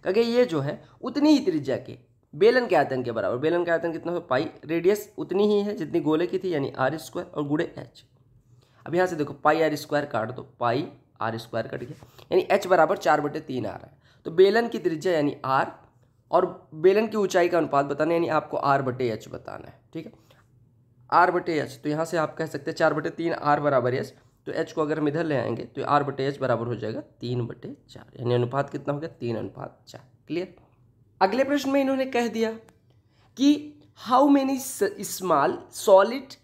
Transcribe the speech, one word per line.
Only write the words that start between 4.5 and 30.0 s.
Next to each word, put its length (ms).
रेडियस 500
उतनी 300
ही 120
है 160
जितनी 260
गोले 260
की 120
थी, 140
यानी 240
आर 220
स्क्वायर 300
और 160
गुणे 180
एच। 260
अब 100
यहाँ 120
से 80
देखो 200
पाई 260
आर 160
स्क्वायर 300
काट 240
दो, 160
पाई 280
आर 180
स्क्वायर 280
कट 160
गया, 220
यानी 280
एच 160
बराबर 320
चार 220
बटे 200
तीन 240
आ 60
रहा 160
है। 100
तो 80
बेलन 340
की 120
त्रिज्या 340
यानी 220
आर 240
और 440
बेलन 320
की 100
ऊंचाई 320
का 80
अनुपात 280
बताना 260
है, 40
यानी 140
आपको 280
आर 260
बटे 280
एच 180
बताना 380
है, 120
ठीक 120
है, 60
आर 220
बटे 280
एच। 240
तो 60
यहाँ 160
से 120
आप 180
कह 120
सकते 240
हैं 60
चार 160
बटे 180
तीन 220
आर 280
बराबर 320
एच, 200
तो 60
एच 180
को 100
अगर 180
हम 80
इधर 180
ले 120
आएंगे 280
तो 200
आर 180
बटे 240
एच 120
बराबर 280
हो 100
जाएगा 240
तीन 280
बटे 280
चार, 160
यानी 180
अनुपात 360
कितना 240
हो 60
गया? 120
तीन 260
अनुपात 500
चार। 220